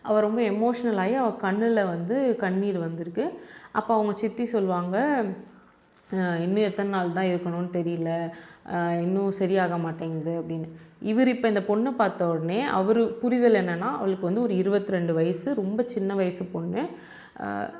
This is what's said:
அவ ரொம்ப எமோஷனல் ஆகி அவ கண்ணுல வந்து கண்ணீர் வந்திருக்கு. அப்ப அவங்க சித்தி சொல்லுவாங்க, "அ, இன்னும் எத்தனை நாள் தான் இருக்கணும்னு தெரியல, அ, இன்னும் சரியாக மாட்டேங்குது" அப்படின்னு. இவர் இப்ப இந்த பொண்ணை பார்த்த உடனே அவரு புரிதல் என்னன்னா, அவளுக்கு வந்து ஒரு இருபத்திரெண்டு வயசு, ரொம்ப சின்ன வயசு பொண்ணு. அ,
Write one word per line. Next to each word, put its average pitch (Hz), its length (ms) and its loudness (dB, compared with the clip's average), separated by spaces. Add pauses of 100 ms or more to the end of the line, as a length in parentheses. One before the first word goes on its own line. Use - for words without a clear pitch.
அவ 214 200 2
ரொம்ப 220 220 2
எமோஷனல் 233 540 2
ஆகி 190 180 2
அவ 262 140 2
கண்ணுல 208 460 0
வந்து 202 640 0
கண்ணீர் 196 420 0
வந்திருக்கு. 170 640 -4 (300)
அப்ப 214 240 0
அவங்க 214 180 2
சித்தி 214 320 -4
சொல்லுவாங்க, 214 800 0 (920)
"அ, 180 260 0
இன்னும் 190 220 2
எத்தனை 202 300 -2
நாள் 180 200 0
தான் 185 120 0
இருக்கணும்னு 180 520 -2
தெரியல, 165 540 -2 (440)
அ, 170 260 0
இன்னும் 190 300 0
சரியாக 185 480 2
மாட்டேங்குது" 165 640 -4
அப்படின்னு. 165 280 -6 (320)
இவர் 233 280 2
இப்ப 240 200 2
இந்த 202 200 2
பொண்ணை 220 220 2
பார்த்த 196 380 2
உடனே 165 340 0
அவரு 226 580 2
புரிதல் 240 340 4
என்னன்னா, 185 420 0
அவளுக்கு 190 280 -2
வந்து 196 180 2
ஒரு 226 120 0
இருபத்திரெண்டு 185 580 2
வயசு, 170 420 0
ரொம்ப 214 320 0
சின்ன 196 280 -2
வயசு 185 300 -2
பொண்ணு. 180 420 -4 (540)
அ, 101 400 -4